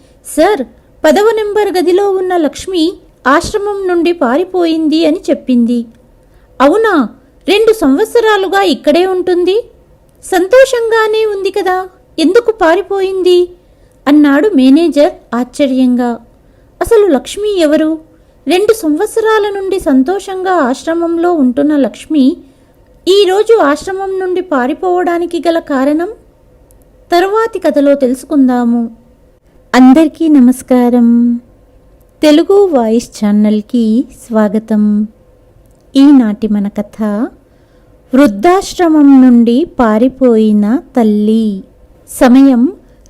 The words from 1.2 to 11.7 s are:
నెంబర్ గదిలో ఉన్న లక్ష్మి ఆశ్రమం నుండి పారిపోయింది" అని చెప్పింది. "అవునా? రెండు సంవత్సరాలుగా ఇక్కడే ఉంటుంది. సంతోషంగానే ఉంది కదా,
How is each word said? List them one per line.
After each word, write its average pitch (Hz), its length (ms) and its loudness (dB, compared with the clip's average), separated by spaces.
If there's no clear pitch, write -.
నెంబర్ 415 420 -4
గదిలో 359 340 0
ఉన్న 370 260 -4
లక్ష్మి 339 560 -4
ఆశ్రమం 392 600 -2
నుండి 349 240 0
పారిపోయింది" 320 920 -2
అని 311 120 0
చెప్పింది. 240 560 -2
"అవునా? 330 480 0
రెండు 427 260 2
సంవత్సరాలుగా 392 880 0
ఇక్కడే 320 440 0
ఉంటుంది. 370 640 -2
సంతోషంగానే 440 1040 0
ఉంది 392 260 -6
కదా, 370 380 -4